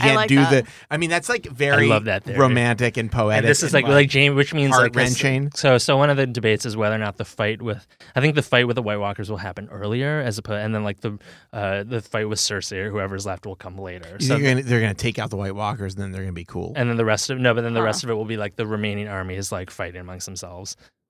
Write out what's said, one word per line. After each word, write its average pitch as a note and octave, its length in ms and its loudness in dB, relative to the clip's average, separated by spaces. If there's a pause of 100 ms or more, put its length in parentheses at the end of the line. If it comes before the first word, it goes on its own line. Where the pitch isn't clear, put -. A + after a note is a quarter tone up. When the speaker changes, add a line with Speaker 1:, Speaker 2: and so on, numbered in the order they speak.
Speaker 1:
I - 20 4
Speaker 2:
can't C3+ 120 6
Speaker 1:
like G#3+ 120 4
Speaker 2:
do C3+ 80 6
Speaker 1:
that. C#3 140 6 (160)
Speaker 2:
the, - 40 -20 (200)
I D3+ 80 -2
mean, E3 100 0
that's, E3+ 220 0
like, A#3+ 160 -4
very C#3+ 400 2
Speaker 3:
I - 20 6
love G#2+ 160 4
that G2 200 -2
theory. G2+ 140 -2
Speaker 2:
romantic A#2+ 600 4
and A2+ 120 -4
poetic G#2+ 280 2
Speaker 3:
And A2 100 4
this A2 140 4
is, D#3+ 120 0
Speaker 2:
and, C3+ 100 4
Speaker 3:
like, B2+ 60 2
like, C#3 220 6
Jaime C#3+ 220 6
which C#3 200 2
means, C#3 180 2
like, B2+ 200 6
this B2 280 2
Speaker 2:
Heart-wrenching. C#3 340 0
Speaker 3:
so, C3 240 4
so C#3 180 2
one C#3+ 140 4
of C#3+ 60 2
the C3+ 100 2
debates A2+ 400 0
is G#2+ 100 -6
whether G#2+ 180 0
or A2 40 -2
not G#2+ 180 -4
the A2+ 80 -6
fight A2 380 -4
with, G#2+ 240 -6 (280)
I B2+ 60 2
think D3 140 2
the D3 80 2
fight B2 240 -2
with A#2+ 100 -2
the B2 60 -2
White G#2 160 -4
Walkers G2+ 320 -6
will G#2+ 80 -4
happen G2 320 -10
earlier, B2 500 -4
as A2+ 200 -4
oppo-, G#2 240 -6
and A2 100 -4
then, G#2+ 100 -4
like, G2+ 160 -6
the, G#2 180 -8 (340)
uh, G2+ 320 -2
the A#2 160 -6
fight G#2+ 280 -4
with G#2+ 100 -4
Cersei G2 460 -4
or G#2+ 60 -6
whoever's G2 360 -6
left F#2+ 200 -8
will F#2+ 100 -10
come F#2 220 -16
later. F2+ 420 -14
Speaker 2:
You C3 60 0
Speaker 3:
So C3+ 80 2
Speaker 2:
think C#3+ 100 2
they're C3 100 4
gonna, C3 100 0
they're A#2+ 160 2
gonna G#2 140 2
take A#2 240 -4
out G#2 120 -6
the G#2+ 60 -6
White G2 180 -4
Walkers G2+ 400 -6
and G2+ 80 -8
then F#2+ 100 -8
they're F#2 100 -8
gonna F#2+ 100 -6
be E2+ 120 -10
cool? F2 320 -8
Speaker 3:
And B2 140 0
then A#2 60 -2
the A2+ 80 2
rest G#2+ 260 0
of, C3 80 -4
no, B2 160 4
but A#2 80 0
then A#2 120 -4
the A#2 60 0
Speaker 1:
Huh. A2+ 60 2
Speaker 3:
rest G#2+ 180 -2
of B2 60 -4
it A2+ 40 -2
will A2 100 -4
be, A2 120 -6
like, G2+ 200 -6
the A2+ 100 -4
remaining G#2 420 -4
armies, F#2+ 440 -6
like, F#2 180 -8
fighting F2+ 300 -10
amongst F2+ 260 -12
themselves. F2+ 500 -14 (340)